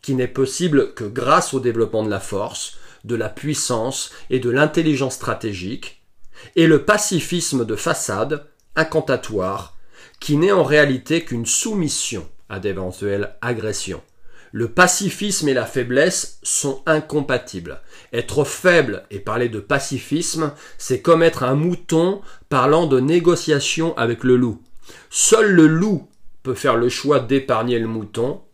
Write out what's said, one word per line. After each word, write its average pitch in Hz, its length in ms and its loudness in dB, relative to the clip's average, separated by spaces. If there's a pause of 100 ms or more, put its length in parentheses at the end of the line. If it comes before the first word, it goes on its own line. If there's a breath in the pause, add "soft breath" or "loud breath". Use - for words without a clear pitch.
qui 135 140 -4
n'est 127 120 0
possible 135 680 0
que 117 100 -10
grâce 127 500 0
au 131 60 0
développement 113 420 0
de 107 80 -2
la 98 100 -4
force, - 580 -8 (260 loud breath)
de 117 100 -4
la 110 140 -2
puissance 131 840 -4 (200 loud breath)
et 127 100 0
de 117 100 0
l'intelligence 147 640 2
stratégique, 104 880 -8 (540 loud breath)
et 165 100 6
le 156 180 6
pacifisme 175 800 0
de 107 120 -2
façade, 139 720 -4 (280)
incantatoire, 110 1000 -2 (420 soft breath)
qui 147 180 0
n'est 180 160 4
en 180 120 4
réalité 147 600 2
qu'une 117 220 -6
soumission 156 840 -2 (200)
à 98 100 -8
d'éventuelles 98 840 -4
agressions. 107 600 -6 (480 soft breath)
Le 113 180 -2
pacifisme 185 800 2
et 135 60 2
la 117 100 0
faiblesse 131 760 0
sont - 420 -4
incompatibles. 135 960 -2 (320 loud breath)
Être 127 320 -2
faible 135 680 2
et 98 100 -8
parler 113 280 -2
de 110 120 -6
pacifisme, 143 920 -4 (240 loud breath)
c'est - 240 -4
comme 165 220 6
être 160 220 2
un 131 100 2
mouton 175 680 0 (300 loud breath)
parlant 147 360 4
de 131 140 4
négociation 160 960 2
avec 117 280 -2
le 127 120 6
loup. 123 260 0 (460 loud breath)
Seul 220 440 4
le 160 140 10
loup 165 420 2 (340)
peut 127 120 -4
faire 120 220 2
le 120 140 4
choix 139 300 2
d'épargner 120 580 0
le 113 80 -2
mouton 113 560 -4 (120)